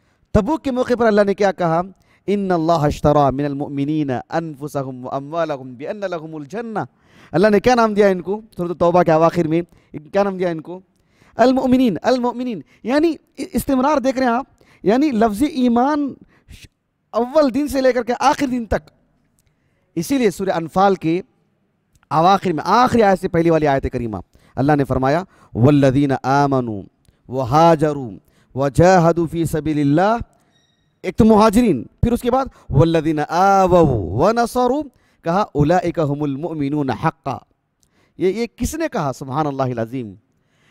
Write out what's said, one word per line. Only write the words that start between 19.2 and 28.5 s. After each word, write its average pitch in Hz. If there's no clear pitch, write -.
इसीलिए 226
सूरह 190
अनफाल 185
के 170
अवाखिर 180
में, 139
आखिरी 240
आयत 196
से 190
पहली 170
वाली 156
आयत 135
करीमा, 117
अल्लाह 143
ने 143
फरमाया, 135
"वल्लज़ीना 139
आमनू 127
व 131
हाजरू 147